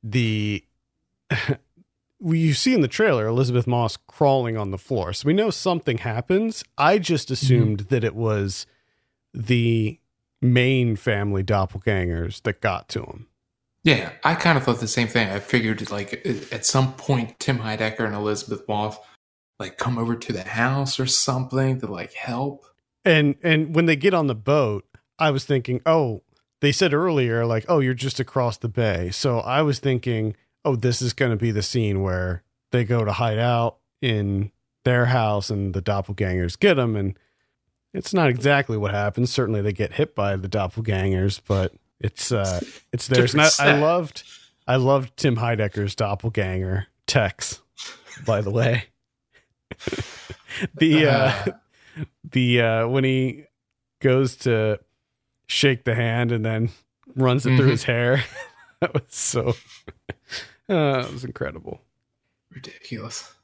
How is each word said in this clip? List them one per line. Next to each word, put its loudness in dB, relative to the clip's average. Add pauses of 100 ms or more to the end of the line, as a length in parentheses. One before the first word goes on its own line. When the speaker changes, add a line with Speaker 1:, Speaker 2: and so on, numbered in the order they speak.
Speaker 1:
the, -2 (680)
<laughs> -2 (840)
we, 0
you 4
see 2
in 4
the 4
trailer 2
Elizabeth 2
Moss 0
crawling 0
on -4
the -6
floor. -4
So -4
we 4
know 2
something -2
happens. -2 (120)
I 4
just -2
assumed 4
Speaker 2:
Mm-hmm. -18
Speaker 1:
that 2
it -2
was -2 (680)
the 0 (440)
main 4
family -2
doppelgangers -2
that -4
got -4
to -6
him. -16 (580)
Speaker 2:
Yeah, 2 (120)
I 4
kind 2
of 0
thought 0
the -6
same 0
thing. 0
I -4
figured, -2
like, -8 (240)
at -8
some 2
point -4
Tim -2
Heidecker -4
and -4
Elizabeth -6
Moss, -4 (600)
like, -12
come -2
over -2
to -10
the -6
house -2
or 0
something -2
to, -8
like, -10
help. -8 (400)
Speaker 1:
And, 4
and 0
when 4
they 4
get 2
on 2
the 0
boat, 0 (320)
I 2
was -2
thinking, -2
"Oh," 2 (400)
they 4
said 2
earlier, 2
like, 0
"Oh, 4
you're 2
just -6
across -2
the -6
bay." 0
So 0
I 0
was 0
thinking, -2 (300)
"Oh, 2
this 0
is -2
gonna 0
be 0
the 0
scene 0
where -2 (300)
they 2
go 0
to -2
hide -2
out 0 (240)
in 0 (360)
their 4
house 0
and -2
the -2
doppelgangers -2
get 4
'em." 0
And -4 (760)
it's -8
not 4
exactly 2
what -2
happens. 0
Certainly 0
they -2
get -4
hit -4
by 0
the -6
doppelgangers, -2
but 0 (260)
it's, -4
uh, -2 (320)
it's -6
theirs. 4
And 4
I, 6
I 8
Speaker 2:
Different 4
set. 2
Speaker 1:
loved, 0 (440)
I 2
loved 2
Tim 2
Heidecker's -2
doppelganger, -2 (180)
Tex, -2 (640)
by 2
the -4
way. 0
<laughs> -12
The, 4
uh, 4
Speaker 2:
Uh. 2 (840)
Speaker 1:
the, 4
uh, 2
when 2
he 0 (560)
goes 2
to 0 (680)
shake 2
the 0
hand 0
and -2
then 0 (460)
runs 2
it 4
through 6
Speaker 2:
Mm-hmm. 6
Speaker 1:
his 0
hair. 2
<laughs> -20 (460)
That -2
was -2
so, -2 (1120)
uh, 0
it -12
was -12
incredible. -10 (720)
Speaker 2:
Ridiculous. -14 (120)